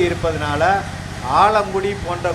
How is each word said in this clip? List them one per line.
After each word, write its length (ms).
இருப்பதனால 680
ஆலங்குடி 540
போன்ற 280